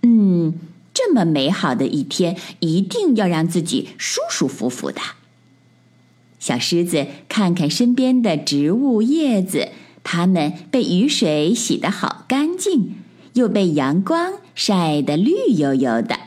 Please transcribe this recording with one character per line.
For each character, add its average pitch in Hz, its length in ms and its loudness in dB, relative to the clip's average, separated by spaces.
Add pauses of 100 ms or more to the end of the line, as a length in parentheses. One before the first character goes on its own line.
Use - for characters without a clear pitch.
“嗯， 190 540 4 (380)
这 466 200 0
么 202 120 4
美 147 260 2
好 151 220 -2
的 127 140 0
一 143 160 -2
天， - 340 -2 (220)
一 170 220 0
定 311 340 0
要 208 120 0
让 165 200 0
自 170 140 -2
己 - 360 -4
舒 - 320 -6
舒 - 180 -2
服 - 220 -4
服 71 220 -8
的。” - 100 -10 (1400)
小 120 200 -4
狮 170 260 0
子 151 220 -2 (200)
看 185 280 0
看 156 140 0
身 240 260 2
边 254 260 2
的 180 160 0
植 143 340 0
物 240 300 2
叶 254 400 2
子， 180 280 -2 (340)
它 175 240 0
们 170 260 2 (160)
被 254 140 0
雨 185 260 2
水 156 460 2
洗 - 200 -2
得 - 140 -4
好 - 380 -6
干 302 280 0
净， 359 400 -2 (380)
又 233 160 2
被 190 220 2
阳 147 300 0
光 339 320 -2 (200)
晒 165 480 0
得 143 160 -2
绿 214 140 2 (240)
油 143 180 2
油 120 280 2
的。 - 260 -4